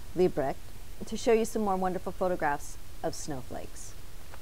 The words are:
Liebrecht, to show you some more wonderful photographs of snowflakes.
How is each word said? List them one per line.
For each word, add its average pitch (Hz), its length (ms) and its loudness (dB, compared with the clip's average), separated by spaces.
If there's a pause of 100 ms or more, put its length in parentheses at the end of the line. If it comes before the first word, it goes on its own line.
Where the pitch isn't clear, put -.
(160)
Liebrecht, 160 400 4 (500)
to 226 120 -2
show 233 160 6
you 226 100 6
some 220 180 0
more 196 140 4
wonderful 185 380 0
photographs 165 640 0 (260)
of 160 120 0
snowflakes. - 800 -4 (480)